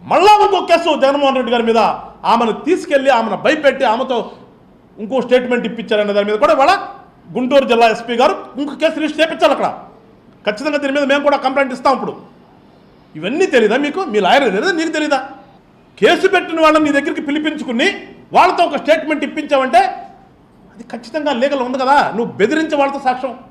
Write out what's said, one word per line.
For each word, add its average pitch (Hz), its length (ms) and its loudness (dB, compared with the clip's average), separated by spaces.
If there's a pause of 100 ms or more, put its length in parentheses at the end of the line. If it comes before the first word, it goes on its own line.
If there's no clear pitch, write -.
మళ్ళా 403 400 4
ఇంకో 381 220 0
కేసు 330 340 2
జగన్మోహన్ 269 360 2
రెడ్డి 233 160 -2
గారి 240 100 0
మీద, 226 160 2 (460)
ఆమెను 226 280 2
తీసుకెళ్ళి 277 580 0
ఆమెను 220 260 0
భయపెట్టి 269 480 0
ఆమెతో 240 480 -2 (680)
ఇంకో 220 220 -4
స్టేట్మెంట్ 247 460 0
ఇప్పించారనే 208 460 -2
దాని 202 180 0
మీద 214 80 -2
కూడా 302 140 2
ఇవాళ 302 260 2 (580)
గుంటూరు 262 280 2
జిల్లా 233 220 4
ఎస్పీ 220 280 -2
గారు 294 220 2 (240)
ఇంకో 285 140 -6
కేసు 311 260 -2
రిజిస్టర్ 302 200 -4
చేయించాలి 320 320 2
అక్కడ. 185 260 -4 (680)
ఖచ్చితంగా 277 320 -4
దీని 277 140 -4
మీద 285 120 0
మేము 277 180 0
కూడా 285 140 2
కంప్లైంట్ 269 360 -2
ఇస్తాం. 262 220 0
ఇప్పుడు 170 220 -8 (1000)
ఇవన్నీ 240 300 -2
తెలీదా 233 300 2
మీకు? 294 280 -2
మీ 214 160 -2
లాయర్ 214 240 4
తెలీదా? 233 280 0
నీకు 330 160 -2
తెలీదా? 302 400 -2 (720)
కేసు 320 300 2
పెట్టిన 330 320 0
వాళ్ళని 311 240 4
నీ 285 80 0
దగ్గరికి 294 300 -2
పిలిపించుకుని 302 840 -4 (260)
వాళ్ళతో 349 320 4
ఒక 302 120 -4
స్టేట్మెంట్ 302 480 -2
ఇప్పించావంటే 285 540 0 (960)
అది - 80 -20
ఖచ్చితంగా 294 500 -6
లీగల్ 269 280 0
ఉంది 254 180 -4
కదా. 254 380 2
నువ్వు 220 160 -4
బెదిరించి 311 440 0
వాళ్ళతో 277 280 0
సాక్ష్యం 254 340 -4 (120)